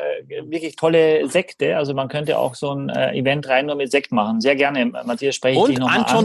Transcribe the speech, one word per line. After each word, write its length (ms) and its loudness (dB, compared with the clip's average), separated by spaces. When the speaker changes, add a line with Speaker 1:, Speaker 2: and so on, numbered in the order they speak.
Speaker 1:
äh, 200 -10
wirklich 260 -8
tolle 540 4
Sekte. 480 -2
Also 160 -2
man 140 -2
könnte 320 -4
auch 160 -2
so 180 -6
ein, 160 -6
äh, 240 -2
Event 340 -2
rein 200 2
nur 80 -4
mit 160 -4
Sekt 200 0
machen. 300 0
Sehr 140 4
gerne, 300 2
Matthias, 500 -4
spreche 220 0
ich 60 6
Speaker 2:
Und 60 4
Speaker 1:
dich 100 0
noch 100 0
mal 100 2
Speaker 2:
Anton 260 2